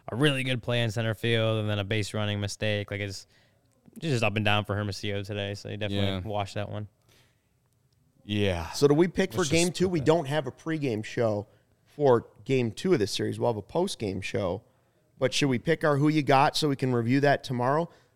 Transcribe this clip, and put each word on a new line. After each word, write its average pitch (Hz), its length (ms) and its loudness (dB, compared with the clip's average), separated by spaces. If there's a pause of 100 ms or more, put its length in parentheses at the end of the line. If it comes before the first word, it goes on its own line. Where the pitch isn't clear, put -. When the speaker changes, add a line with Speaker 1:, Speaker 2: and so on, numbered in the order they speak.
(100)
Speaker 1:
a 104 60 -6
really 135 280 2
good 127 180 -4
play 120 200 0
in 117 80 0
center 113 240 -2
field, 110 460 0
and 107 80 -2
then 104 100 0
a 101 60 -2
base 104 300 -2
running 104 260 -2
mistake. 104 500 -4
Like, 101 100 -6
it's 98 260 -8 (760)
just 131 240 -2
up 104 120 0
and 107 80 0
down 104 200 2
for 101 120 -2
Hermosillo 101 460 -4
today, 101 320 -6
so 101 140 -12
you 107 80 -10
definitely 101 320 -2
Speaker 2:
Yeah. 95 160 -4
Speaker 1:
wash 104 300 -6
that 101 160 -8
one. 104 160 -10 (1400)
Speaker 2:
Yeah. 98 480 0
Speaker 3:
So - 140 4
do 143 80 6
we 170 140 4
pick 185 240 -2
for 202 60 -4
Speaker 2:
Let's 165 120 0
Speaker 3:
game 170 180 4
Speaker 2:
just - 100 -6
Speaker 3:
two? 180 80 2
Speaker 2:
put 190 60 -2
Speaker 3:
We 170 80 0
Speaker 2:
that 120 60 -4
Speaker 3:
don't 156 200 4
have 143 200 -4
a - 60 -8
pregame 139 520 -4
show 107 420 -2 (400)
for 131 400 4 (180)
game 123 260 0
two 185 220 -2
of 151 60 4
this 98 140 0
series. 110 260 -4
We'll 117 140 0
have 110 40 -6
a 101 60 -8
postgame 110 600 -4
show. 98 400 -4 (560)
But 131 160 0
should 147 140 2
we 127 100 2
pick 160 260 0
our 147 120 4
who 147 120 4
you 151 140 2
got 139 340 4
so 156 120 0
we 139 80 0
can 127 180 0
review 120 260 2
that 139 240 4
tomorrow? 135 460 0 (260)